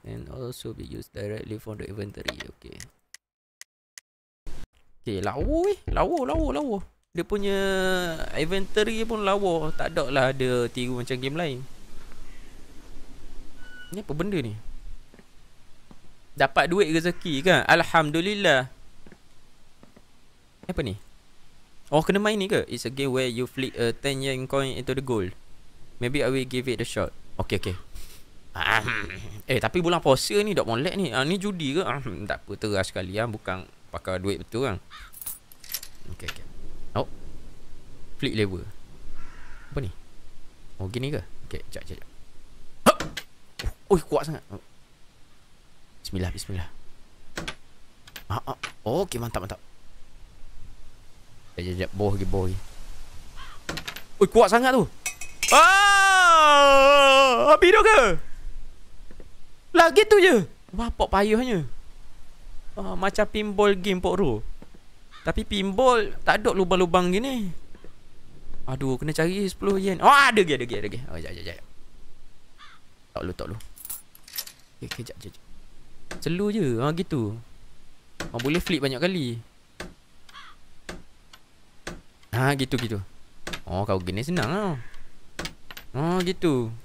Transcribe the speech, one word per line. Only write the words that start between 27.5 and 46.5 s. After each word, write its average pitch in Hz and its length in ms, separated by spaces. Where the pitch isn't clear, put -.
okey. 92 120
Ahem. 107 640
Eh, 123 160
tapi 143 160
bulan 170 240
puasa 143 400
ni 214 80
dok - 160
molek 135 320
ni. 131 160
Ah, 131 80
ni 180 160
judi 170 400
ke? 170 80
Ahem. 110 400
Tak - 160
apa, - 160
terah 98 240
sekali 95 320
ah. 113 100
Bukan 98 380
pakai 92 240
duit 92 240
betul 127 240
kan? 98 80
Okey, - 160
okey. - 180
Oh. - 80
Flick - 160
lever. 95 320
Apa 139 80
ni? 113 100
Oh, 95 80
gini 135 240
ke? - 80
Okey, - 240
jap, - 160
jap, - 80
jap. - 140
Hup! - 60
Oi, 180 160
kuat 143 240
sangat. 160 160
Bismillah, 90 320
bismillah. 90 320